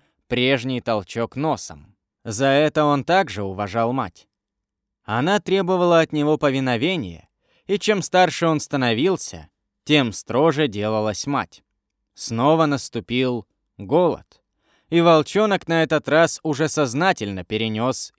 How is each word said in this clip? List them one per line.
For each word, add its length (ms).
прежний 540
толчок 540
носом. 600
За 240
это 380
он 180
также 400
уважал 500
мать. 340
Она 360
требовала 640
от 120
него 240
повиновения, 920
и 100
чем 240
старше 460
он 120
становился, 920
тем 300
строже 540
делалась 600
мать. 360
Снова 520
наступил 800
голод, 640
и 120
волчонок 640
на 160
этот 260
раз 340
уже 260
сознательно 760
перенёс 760